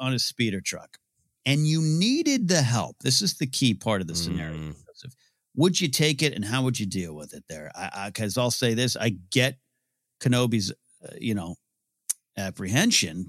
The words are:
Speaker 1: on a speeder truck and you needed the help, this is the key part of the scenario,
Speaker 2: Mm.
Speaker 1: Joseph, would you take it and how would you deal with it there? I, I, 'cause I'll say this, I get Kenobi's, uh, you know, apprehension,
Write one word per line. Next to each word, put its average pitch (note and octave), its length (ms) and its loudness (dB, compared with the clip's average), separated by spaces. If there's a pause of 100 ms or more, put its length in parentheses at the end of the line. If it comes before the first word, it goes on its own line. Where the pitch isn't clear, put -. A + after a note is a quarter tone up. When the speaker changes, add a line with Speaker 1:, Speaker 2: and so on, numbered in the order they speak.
Speaker 1:
on C3 140 0
a A#2+ 60 0
speeder G#2 400 0
truck - 380 -10 (480)
and D3+ 200 4
you D#3+ 160 2
needed A#3+ 640 2
the E3+ 140 4
help, A#2 380 0
this C3 220 2
is G3 160 -2
the D3 80 0
key C3 280 2
part G2+ 260 0
of E2 80 -4
the E2 80 -6
scenario, E2 420 -4
Speaker 2:
Mm. D2+ 160 -8 (140)
Speaker 1:
Joseph, - 260 -20 (420)
would F3 240 4
you F3 80 2
take D3+ 340 2
it D3 120 2
and G#2 100 -4
how B2+ 200 0
would B2+ 160 0
you G#2 60 -2
deal F2+ 280 -4
with - 200 -14
it - 140 -16
there? D#2 260 -12
I, F#2 160 -10 (160)
I, F#2 60 -10
'cause G#2+ 260 -4
I'll B2 140 2
say A#2 220 0
this, B2 220 0
I A#2 140 0 (200)
get B2+ 300 2 (600)
Kenobi's, A#2+ 520 2
uh, - 480 -20
you A2+ 140 -2
know, F2 220 -6 (800)
apprehension, G2 920 0